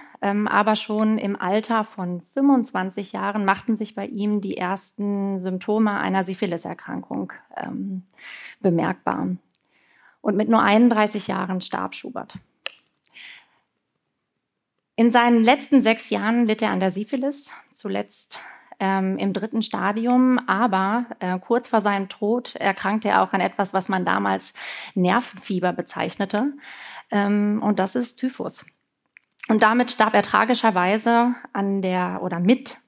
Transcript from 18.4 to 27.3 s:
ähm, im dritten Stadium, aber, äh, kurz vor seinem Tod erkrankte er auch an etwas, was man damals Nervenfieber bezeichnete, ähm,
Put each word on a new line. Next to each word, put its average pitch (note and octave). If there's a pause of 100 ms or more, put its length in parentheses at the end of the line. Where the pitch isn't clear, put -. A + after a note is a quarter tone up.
ähm, F#3+
im G3
dritten G#3
Stadium, A#3 (100)
aber, G3 (140)
äh, F#3
kurz A#3
vor A3+
seinem G3
Tod A#3
erkrankte G3+
er F#3+
auch F#3
an F#3+
etwas, F#3+
was F#3
man F#3+
damals G3 (420)
Nervenfieber F#3
bezeichnete, F#3 (580)
ähm, G#3